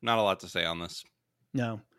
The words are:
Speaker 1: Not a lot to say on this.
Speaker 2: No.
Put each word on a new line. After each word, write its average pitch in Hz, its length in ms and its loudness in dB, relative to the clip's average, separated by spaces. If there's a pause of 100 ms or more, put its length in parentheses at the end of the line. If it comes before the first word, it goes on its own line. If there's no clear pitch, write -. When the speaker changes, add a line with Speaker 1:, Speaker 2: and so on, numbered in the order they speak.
Speaker 1:
Not 117 180 4
a - 20 4
lot 95 200 4
to 90 60 -14
say 85 160 0
on 85 160 0
this. - 240 -10 (520)
Speaker 2:
No. 113 260 -2 (180)